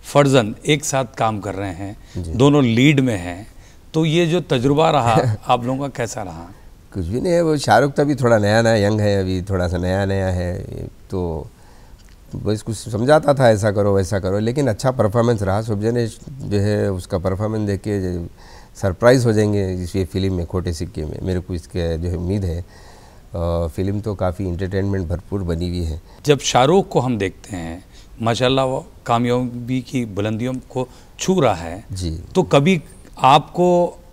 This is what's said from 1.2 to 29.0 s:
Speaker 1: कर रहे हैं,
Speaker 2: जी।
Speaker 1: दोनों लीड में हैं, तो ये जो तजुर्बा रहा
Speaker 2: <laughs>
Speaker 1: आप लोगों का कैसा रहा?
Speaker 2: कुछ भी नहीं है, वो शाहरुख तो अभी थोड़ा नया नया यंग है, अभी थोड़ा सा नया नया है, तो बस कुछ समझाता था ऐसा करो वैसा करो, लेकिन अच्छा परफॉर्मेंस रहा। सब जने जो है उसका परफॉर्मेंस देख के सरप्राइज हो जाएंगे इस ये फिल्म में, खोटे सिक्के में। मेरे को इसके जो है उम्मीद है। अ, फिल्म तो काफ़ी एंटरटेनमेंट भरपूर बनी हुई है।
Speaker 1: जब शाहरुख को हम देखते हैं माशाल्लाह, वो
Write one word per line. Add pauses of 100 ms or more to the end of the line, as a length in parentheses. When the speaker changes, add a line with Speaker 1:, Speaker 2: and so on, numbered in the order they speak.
Speaker 1:
कर
रहे
हैं,
Speaker 2:
जी।
Speaker 1:
दोनों
लीड
में
हैं, (480)
तो
ये
जो
तजुर्बा
रहा
Speaker 2:
<laughs>
Speaker 1:
आप
लोगों
का
कैसा
रहा? (460)
Speaker 2:
कुछ
भी
नहीं
है,
वो
शाहरुख
तो
अभी
थोड़ा
नया
नया
यंग
है,
अभी
थोड़ा
सा
नया
नया
है, (440)
तो (880)
बस
कुछ
समझाता
था
ऐसा
करो
वैसा
करो,
लेकिन
अच्छा
परफॉर्मेंस
रहा।
सब
जने (340)
जो
है
उसका
परफॉर्मेंस
देख
के (540)
सरप्राइज
हो
जाएंगे
इस
ये
फिल्म
में,
खोटे
सिक्के
में।
मेरे
को
इसके
जो
है
उम्मीद
है।
अ,
फिल्म
तो
काफ़ी
एंटरटेनमेंट
भरपूर
बनी
हुई
है। (240)
Speaker 1:
जब
शाहरुख
को
हम
देखते
हैं (320)
माशाल्लाह,
वो (200)